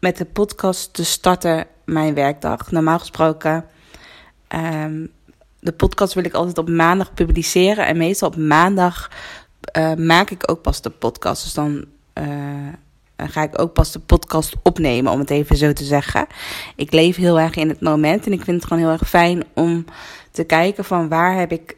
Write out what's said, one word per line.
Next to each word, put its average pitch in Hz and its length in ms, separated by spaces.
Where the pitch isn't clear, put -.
met 180 160
de 180 80
podcast - 680
te 175 100
starten, 170 640
mijn 156 260
werkdag. 147 560
Normaal 160 280
gesproken, 160 680
ehm, 156 580
de 165 120
podcast - 420
wil 180 100
ik 170 100
altijd 170 240
op 165 100
maandag 170 460
publiceren. 180 720
En - 100
meestal 175 320
op 170 80
maandag, 175 760
eh, 160 340
maak 165 360
ik 180 200
ook 165 120
pas - 200
de 117 80
podcast. - 520
Dus - 120
dan, 147 300
eh, 147 140
dan - 120
ga 156 140
ik 151 180
ook 170 120
pas - 200
de 170 60
podcast - 640
opnemen, 131 500
om 123 60
het 139 120
even 147 260
zo 147 160
te 143 120
zeggen. 143 420
Ik 147 160
leef 165 240
heel 175 240
erg 160 140
in 156 140
het 156 120
moment 156 460
en 208 60
ik 180 100
vind 175 140
het 170 100
gewoon 170 160
heel 160 100
erg 160 160
fijn 175 360
om 170 300
te - 140
kijken 180 400
van 175 240
waar 175 300
heb 170 140
ik 160 260